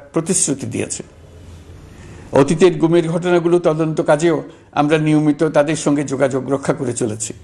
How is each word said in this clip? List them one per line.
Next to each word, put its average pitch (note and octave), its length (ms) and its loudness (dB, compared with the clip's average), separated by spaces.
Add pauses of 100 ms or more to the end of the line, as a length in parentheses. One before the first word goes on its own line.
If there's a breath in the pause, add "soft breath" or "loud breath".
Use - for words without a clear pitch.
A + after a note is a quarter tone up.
(120)
প্রতিশ্রুতি D#3+ 540 -2
দিয়েছে। G#2+ 360 -6 (1300 loud breath)
অতীতের E3+ 460 4
গুমের D#3+ 300 2
ঘটনাগুলো F3 520 0
তদন্ত D#3+ 420 0
কাজেও D#3 360 2 (360 loud breath)
আমরা D3 240 2
নিয়মিত D3+ 520 2
তাদের D3+ 280 2
সঙ্গে D3 260 0
যোগাযোগ C3 460 -2
রক্ষা C#3 240 -2
করে A#2+ 200 -4
চলেছি। A2+ 380 -6 (120)